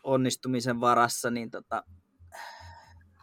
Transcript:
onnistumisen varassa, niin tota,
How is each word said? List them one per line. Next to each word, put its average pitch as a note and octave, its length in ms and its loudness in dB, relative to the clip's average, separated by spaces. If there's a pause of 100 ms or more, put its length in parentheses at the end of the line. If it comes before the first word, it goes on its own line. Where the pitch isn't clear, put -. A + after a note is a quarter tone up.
onnistumisen B2+ 800 0
varassa, A#2+ 480 4
niin A#2 220 -6
tota, G#2 320 -8 (1400)